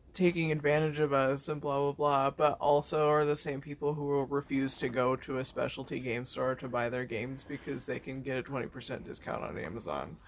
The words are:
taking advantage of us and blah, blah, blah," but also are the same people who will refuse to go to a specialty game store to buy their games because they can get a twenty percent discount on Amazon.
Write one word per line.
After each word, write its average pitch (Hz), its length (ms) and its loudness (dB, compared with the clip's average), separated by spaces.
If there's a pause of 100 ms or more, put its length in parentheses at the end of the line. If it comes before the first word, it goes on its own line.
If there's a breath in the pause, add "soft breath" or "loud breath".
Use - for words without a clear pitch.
(140)
taking 170 380 2
advantage 151 480 2
of 151 120 2
us 135 380 4
and 147 100 -4
blah, 139 200 -2
blah, 143 140 2
blah," 139 360 4
but 147 300 2
also 147 500 4
are 151 160 6
the 147 100 2
same 143 260 0
people 147 340 -2
who 147 100 -4
will 143 220 2
refuse 139 500 0
to 135 120 -2
go 127 260 2
to 135 220 -4
a 131 80 -2
specialty 127 540 -4
game 127 260 -4
store 131 300 0
to 131 120 -8
buy 120 200 -2
their 123 180 -2
games 123 380 -6
because 135 440 -6
they 127 120 -2
can 135 220 -8
get 131 160 -4
a 123 60 -2
twenty 135 240 -4
percent - 380 -8
discount - 380 -6
on 80 140 -6
Amazon. 80 600 -6 (100)